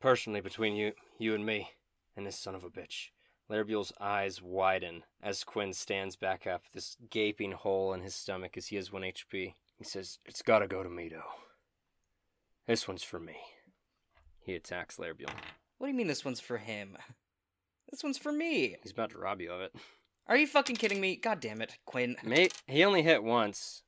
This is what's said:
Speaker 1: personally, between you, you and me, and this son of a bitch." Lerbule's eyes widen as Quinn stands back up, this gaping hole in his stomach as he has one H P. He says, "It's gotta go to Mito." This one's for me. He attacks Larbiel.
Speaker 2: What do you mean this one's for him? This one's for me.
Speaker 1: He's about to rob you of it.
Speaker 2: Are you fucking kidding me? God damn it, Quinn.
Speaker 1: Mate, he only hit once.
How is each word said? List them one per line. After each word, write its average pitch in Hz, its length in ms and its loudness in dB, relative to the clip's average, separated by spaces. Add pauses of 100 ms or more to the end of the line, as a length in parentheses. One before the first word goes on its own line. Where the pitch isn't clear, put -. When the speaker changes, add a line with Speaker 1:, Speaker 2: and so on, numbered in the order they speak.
Speaker 1:
personally, 117 400 4
between 104 340 0
you, 107 160 2 (260)
you 110 160 2
and 107 120 2
me, 107 260 0 (460)
and 101 100 -6
this 95 100 -8
son 95 160 -8
of 90 120 -10
a 87 40 -12
bitch." - 420 -12 (380)
Lerbule's 107 500 0
eyes 98 420 0
widen 90 640 2 (180)
as 98 220 -4
Quinn 101 300 -2
stands 98 420 -4
back 95 320 -2
up, 90 160 -4 (100)
this - 240 -10 (120)
gaping 107 420 0
hole 95 420 2
in 90 80 -4
his 95 140 -8
stomach 92 420 -6
as 90 100 -8
he 104 100 -6
has 95 140 -6
one 95 120 -6
H - 260 -6
P. 92 260 -6 (220)
He 107 80 -16
says, - 400 -10
"It's - 160 -12
gotta 104 260 6
go 95 160 -4
to 90 60 -8
Mito." 82 320 -10 (1500)
This 113 200 2
one's 95 160 -6
for 87 160 -10
me. 82 180 -14 (1000)
He 92 160 -6
attacks 87 420 -8
Larbiel. 80 320 -8 (480)
Speaker 2:
What 262 100 -6
do 285 40 -4
you 262 60 0
mean 220 100 2
this 143 180 -2
one's 127 140 -4
for 120 180 -4
him? 104 400 -8 (920)
This - 140 -10
one's 277 140 -2
for 294 140 -4
me. 294 520 0
Speaker 1:
He's 101 80 -14
about 107 200 -2
to - 60 -14
rob 95 240 -4
you 85 100 -6
of 90 100 -6
it. - 140 -8 (520)
Speaker 2:
Are 233 100 6
you 294 100 6
fucking 269 300 4
kidding 202 240 0
me? 190 140 0
God 208 240 0
damn 110 220 -6
it, - 240 -6
Quinn. 123 380 -2
Speaker 1:
Mate, 156 300 6 (140)
he 143 160 6
only 196 180 8
hit 151 220 8
once. 113 640 2